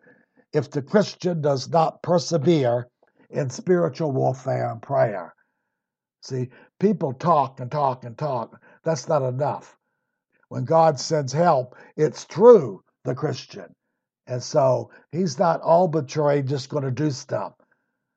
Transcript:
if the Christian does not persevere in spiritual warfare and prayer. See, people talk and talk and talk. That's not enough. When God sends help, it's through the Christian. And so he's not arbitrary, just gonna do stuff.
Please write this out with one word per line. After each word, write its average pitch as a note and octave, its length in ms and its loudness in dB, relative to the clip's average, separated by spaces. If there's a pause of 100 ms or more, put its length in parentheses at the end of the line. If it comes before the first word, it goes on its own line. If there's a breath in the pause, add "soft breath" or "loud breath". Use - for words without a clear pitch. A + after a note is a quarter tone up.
(520 soft breath)
if D3 180 -2
the C#3+ 120 -6
Christian F3 600 -2
does C#3 280 -2
not D#3+ 340 0
persevere D3+ 880 0 (400 soft breath)
in C#3 200 -4
spiritual E3 640 -2
warfare C3 580 -2
and A2+ 120 -12
prayer. A2+ 520 -2 (880)
See, B2+ 280 -8 (300 soft breath)
people E3 340 0
talk C#3+ 480 0
and A#2+ 100 -10
talk C3+ 320 -2
and A#2 140 -16
talk. C3 440 -8 (220 soft breath)
That's D#3+ 240 -4
not D3+ 160 0
enough. B2+ 540 -6 (720)
When B2+ 160 -8
God D#3+ 340 4
sends D3 320 -4
help, D#3 440 0 (200 loud breath)
it's - 300 -2
through D#3+ 580 6 (220)
the C3 100 -4
Christian. A#2+ 580 -10 (540)
And B2+ 160 -8
so C3 480 0 (220 soft breath)
he's D#3+ 260 -4
not E3+ 240 2
arbitrary, D3+ 800 2
just C3 240 -4
gonna C#3 240 -4
do D3 180 -2
stuff. G#2+ 440 -8 (640)